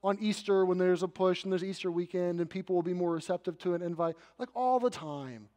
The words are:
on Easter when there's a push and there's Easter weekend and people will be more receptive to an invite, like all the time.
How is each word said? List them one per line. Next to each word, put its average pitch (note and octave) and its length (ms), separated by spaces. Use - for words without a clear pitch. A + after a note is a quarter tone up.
on G3+ 180
Easter G3+ 440
when F#3 140
there's F3+ 240
a F#3 60
push F#3 340
and F#3+ 100
there's F3+ 120
Easter F#3+ 260
weekend F3 500
and E3+ 80
people F#3+ 260
will F3 80
be F3 120
more F3 160
receptive E3+ 480
to F3+ 160
an E3+ 80
invite, E3+ 340
like B3 160
all B3+ 240
the B3 100
time. C#3 680